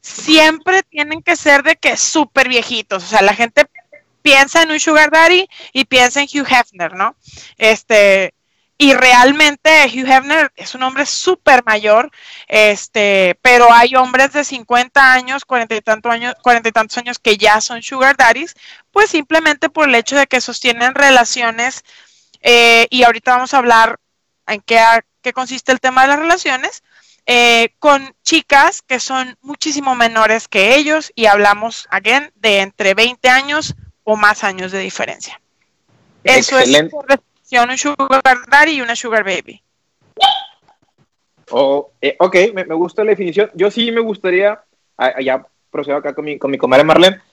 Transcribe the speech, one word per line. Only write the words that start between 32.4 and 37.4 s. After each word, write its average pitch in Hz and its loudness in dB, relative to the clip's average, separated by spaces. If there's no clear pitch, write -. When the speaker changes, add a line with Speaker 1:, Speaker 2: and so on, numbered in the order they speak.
Speaker 1:
entre 196 -2
veinte 240 -2
años 277 -2
o 214 -2
más 208 0
años 185 -8
de 196 -8
diferencia. - -12
Eso 262 2
Speaker 2:
Excelente. 269 2
Speaker 1:
es - -10
por 285 -14
definición 247 -4